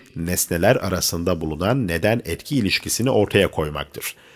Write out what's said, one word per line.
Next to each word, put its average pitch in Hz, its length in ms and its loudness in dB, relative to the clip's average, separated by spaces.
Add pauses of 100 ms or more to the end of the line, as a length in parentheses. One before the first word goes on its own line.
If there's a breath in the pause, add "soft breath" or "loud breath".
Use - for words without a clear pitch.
(160 loud breath)
nesneler 90 600 2
arasında 87 640 -2
bulunan 90 460 0
neden-etki 85 680 -2
ilişkisini 113 540 0
ortaya 101 420 4
koymaktır. 73 640 -6 (200 soft breath)